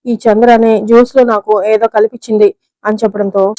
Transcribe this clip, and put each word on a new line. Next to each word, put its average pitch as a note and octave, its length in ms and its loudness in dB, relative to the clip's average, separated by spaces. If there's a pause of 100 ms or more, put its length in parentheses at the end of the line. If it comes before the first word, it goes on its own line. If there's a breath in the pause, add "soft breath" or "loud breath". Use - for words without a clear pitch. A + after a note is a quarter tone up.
"ఈ A#3+ 100 -4
చంద్ర A3+ 360 0
అనే A3+ 300 2
జ్యూస్ A#3 340 2
లో C4 80 4
నాకు G#3+ 300 -2 (100)
ఏదో A3 240 0
కల్పించింది" G#3+ 600 -2 (360)
అని G#3+ 120 -4
చెప్పడంతో, G3+ 460 -4 (160)